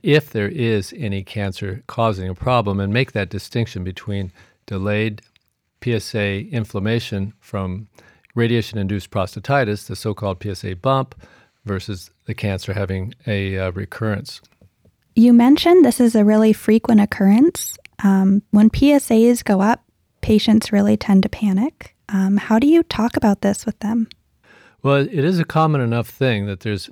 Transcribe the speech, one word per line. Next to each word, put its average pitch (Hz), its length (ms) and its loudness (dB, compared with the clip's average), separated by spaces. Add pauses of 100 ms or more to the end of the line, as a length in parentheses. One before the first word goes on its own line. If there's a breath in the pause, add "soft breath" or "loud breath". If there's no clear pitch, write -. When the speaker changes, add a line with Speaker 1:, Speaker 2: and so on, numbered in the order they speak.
Speaker 1:
if 151 280 0
there 104 180 -2
is 113 480 -2
any 98 280 -8
cancer 101 640 -8
causing 104 420 -4
a 92 60 -8
problem 104 440 -2
and 98 140 -4
make 127 200 -2
that 98 180 -6
distinction 101 520 -8
between 95 480 -8 (360 soft breath)
delayed 104 560 -4 (580)
P 120 140 -4
S - 200 -6
A 101 280 -2
inflammation 110 960 -6
from 95 480 -8 (460 soft breath)
radiation-induced 107 760 -2
prostatitis, 107 760 -4
the 92 100 -10
so-called 101 420 -6
P 107 120 -8
S 92 120 -12
A 95 120 -8
bump, 135 400 -4 (500 soft breath)
versus 98 460 -8 (160)
the 110 80 -8
cancer - 400 -6
having 95 400 -6 (120)
a, 98 320 -4
uh, 95 140 -4
recurrence. 98 680 -8 (760)
Speaker 2:
You 240 160 6
mentioned 294 520 6
this 240 140 2
is 233 160 2
a 214 100 4
really 214 280 4
frequent 214 480 2
occurrence. 208 760 2 (280)
Um, 196 380 4 (100)
when 214 180 6
P 285 220 2
S 285 180 2
As 233 320 4
go 190 180 0
up, 214 220 0 (380)
patients 220 500 2
really 208 260 2
tend 190 260 2
to 214 80 -2
panic. 208 640 -4 (140)
Um, 196 260 0
how 220 220 0
do 254 80 2
you 330 160 6
talk - 340 -2
about 202 240 2
this 196 240 -2
with - 160 -8
them? 226 260 -2 (760 soft breath)
Speaker 1:
Well, 139 140 2
it 139 160 -2
is 175 260 0
a 160 60 0
common 156 360 0
enough 117 280 -2
thing 110 380 -2
that 98 140 -8
there's 104 320 -6